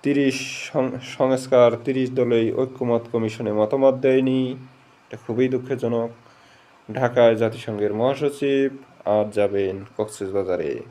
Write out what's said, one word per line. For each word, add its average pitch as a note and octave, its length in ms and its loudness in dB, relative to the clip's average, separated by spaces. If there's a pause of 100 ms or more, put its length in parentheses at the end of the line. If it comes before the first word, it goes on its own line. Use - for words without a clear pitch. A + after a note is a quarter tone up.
তিরিশ C#3 680 -2
সং-, C3 300 -2
সংস্কার C3 680 4 (120)
তিরিশ C3 280 -2
দলেই A#2+ 400 2
ঐক্যমত B2 500 -2 (100)
কমিশনে A2 400 -2
মতামত C3 420 4
দেয়নি। C3 560 2 (580)
এটা - 80 -16 (100)
খুবই B2 220 0
দুঃখজনক। A#2+ 600 -4 (840)
ঢাকায় A#2+ 420 4
জাতিসংঘের G#2+ 580 -2
মহাসচিব C#3 800 0 (320)
আজ G#2+ 260 0
যাবেন G2 500 0 (140)
কক্সবাজারে। F#2 840 -4 (100)